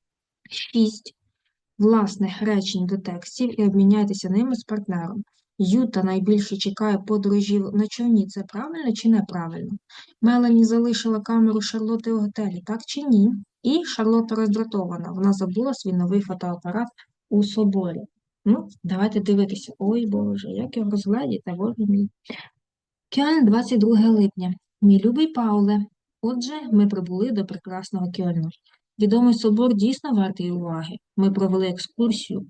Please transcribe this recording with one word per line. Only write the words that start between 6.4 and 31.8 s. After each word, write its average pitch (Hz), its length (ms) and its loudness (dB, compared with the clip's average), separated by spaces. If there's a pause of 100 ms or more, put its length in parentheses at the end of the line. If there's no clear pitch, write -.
чекає 196 420 -2
подорожів 202 760 0
на 208 140 0
човні. 226 400 2
Це 196 160 -10
правильно 285 500 -6
чи 226 160 -2
неправильно? 175 640 -2 (480)
Мелані 233 440 4
залишила 226 560 0
камеру 220 400 2
Шарлотти 226 520 -4
у 220 80 -2
готелі, 208 460 -4
так 226 200 -6
чи - 160 -8
ні? 226 280 6 (320)
І 320 220 0
Шарлотта 226 500 0
роздратована. 202 800 -2
Вона 196 200 2
забула 196 420 -2
свій 185 180 -6
новий 180 280 0
фотоапарат 185 680 -6 (420)
у 208 120 2
соборі. 196 580 -2 (440)
Ну, 208 240 2 (160)
давайте 196 360 -2
дивитися. 196 580 0
Ой, 220 280 0
Боже, 208 420 -4
як 226 280 -8
його 214 140 -2
розгледіти, 208 680 -2
Боже 214 220 -4
мій. 202 300 2 (1040)
Кьольн, 294 300 4
двадцять 226 360 2
друге 220 280 6
липня. 196 460 2 (280)
Мій 202 220 8
любий 254 220 2
Пауле, 208 600 0 (360)
отже, 247 300 -4 (200)
ми 202 140 4
прибули 185 440 -4
до 196 160 -2
прекрасного 185 680 -8
Кьольну. 170 320 -2 (500)
Відомий 226 360 4
собор 226 400 2
дійсно 254 380 -2
вартий 190 380 0
уваги. 170 460 -6 (200)
Ми 196 140 4
провели 190 380 0
екскурсію. 214 800 -4